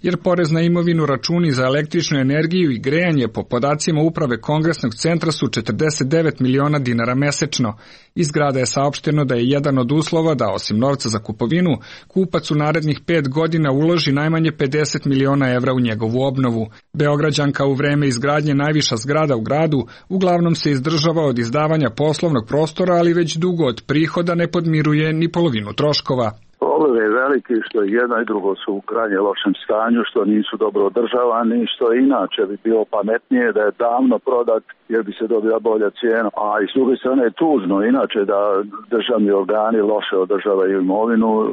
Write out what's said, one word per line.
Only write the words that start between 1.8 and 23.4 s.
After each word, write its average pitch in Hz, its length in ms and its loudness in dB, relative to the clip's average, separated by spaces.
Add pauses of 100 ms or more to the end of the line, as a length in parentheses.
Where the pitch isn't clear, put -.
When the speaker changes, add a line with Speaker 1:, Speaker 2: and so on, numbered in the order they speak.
Speaker 1:
energiju 160 520 2
i 107 160 -4
grejanje 151 480 2
po 104 80 -4
podacima 147 580 0
uprave 131 400 -2
Kongresnog 151 520 -2
centra 165 380 -2
su 147 160 -2
četrdeset 127 600 -2
devet 160 320 0
miliona 139 400 2
dinara 120 360 -2
mesečno. 139 540 -2 (460)
Iz 170 160 -2
grada 143 280 0
je 127 60 0
saopšteno 147 600 0
da 127 100 0
je 120 140 2
jedan 143 280 2
od 123 140 0
uslova 160 440 0
da, 120 120 0
osim 101 300 -2
novca 135 320 0
za 107 100 -2
kupovinu, 147 520 0 (360)
kupac 180 440 -2
u 151 40 -2
narednih 151 520 0
pet 156 220 0
godina 160 420 0
uloži 156 400 2
najmanje 160 400 0
pedeset 147 540 -2
miliona 135 480 2
evra 127 200 0
u 127 60 0
njegovu 113 440 0
obnovu. 131 420 0 (280)
Beograđanka 147 720 0
u 139 80 2
vreme 143 340 0
izgradnje 143 460 0
najviša 143 440 0
zgrada 143 380 0
u 113 60 -2
gradu 139 460 0 (220)
uglavnom 175 460 2
se - 160 -2
izdržava 160 540 0
od 127 140 0
izdavanja 147 580 0
poslovnog 147 500 0
prostora, 160 460 0
ali 170 200 4
već 165 240 0
dugo 170 260 0